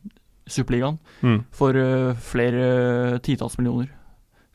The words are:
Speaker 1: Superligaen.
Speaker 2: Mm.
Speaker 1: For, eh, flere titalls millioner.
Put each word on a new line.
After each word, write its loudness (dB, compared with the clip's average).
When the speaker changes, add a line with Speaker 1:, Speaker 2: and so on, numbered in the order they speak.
Speaker 1:
Superligaen. -2
Speaker 2:
Mm. 2
Speaker 1:
For, 2
eh, 2
flere 0
titalls -4
millioner. -2